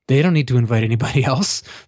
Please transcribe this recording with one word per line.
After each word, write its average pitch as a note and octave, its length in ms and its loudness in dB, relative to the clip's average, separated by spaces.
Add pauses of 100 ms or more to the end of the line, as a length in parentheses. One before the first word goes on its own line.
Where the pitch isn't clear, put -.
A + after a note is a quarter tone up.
they C#3 140 2
don't F3 100 2
need D3 160 0
to B2 80 0
invite A2+ 260 2
anybody A#2 420 0
<laughs> C3+ 80 0
else. - 300 -4 (260)